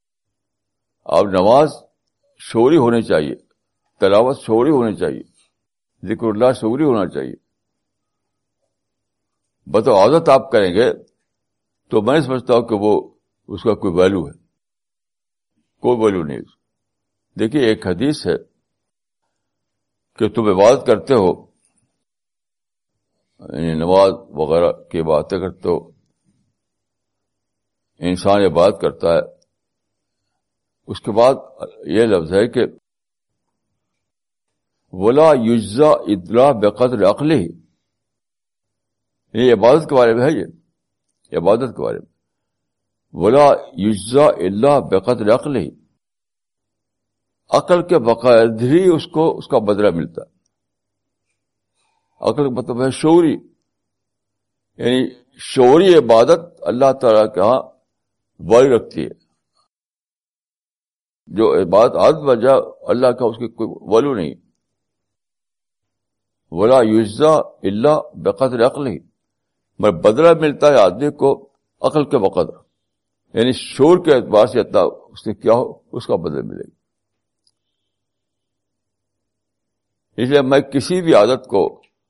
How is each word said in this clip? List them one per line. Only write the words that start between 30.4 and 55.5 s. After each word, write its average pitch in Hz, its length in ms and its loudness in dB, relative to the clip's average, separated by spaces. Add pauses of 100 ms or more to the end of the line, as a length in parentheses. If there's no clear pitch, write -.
اس - 140 -12
کے 120 100 -8
بعد 120 220 4 (520)
یہ 92 180 0
لفظ 90 300 -2
ہے 104 140 2
کہ 117 180 -2 (2250)
وَلَا 131 420 4 (100)
يُجْزَى 113 720 0
إِلَّا 107 360 2
بِقَدْرِ 110 520 -2
عَقْلِهِ۔ 113 440 0 (1900)
یہ 120 200 2
عبادت 123 360 4
کے 143 60 -2
بارے 120 180 4
میں 120 120 0
ہے، 160 60 0
یہ - 1080 -12
عبادت 107 400 -2
کے - 60 -10
بارے 57 160 -8
میں، - 140 -20 (1000)
وَلَا 127 400 4 (260)
يُجْزَى 107 680 0
إِلَّا 127 320 0
بِقَدْرِ 104 520 -2
عَقْلِهِ، 123 400 -2 (1800)
عقل 170 380 0
کے 170 120 0
بقدر 117 600 2
ہی 165 340 2
اس - 120 -8
کو 156 300 -2
اس - 100 -18
کا 135 100 -2
بدلہ 104 320 0
ملتا 82 320 -6
ہے۔ - 180 -20 (1800)
عقل 113 220 -2
کا 139 60 -2
مطلب 120 320 -8
ہے 131 100 -2
شعوری، 160 420 2 (1400)
یعنی 127 320 -2 (240)
شعوری 156 640 4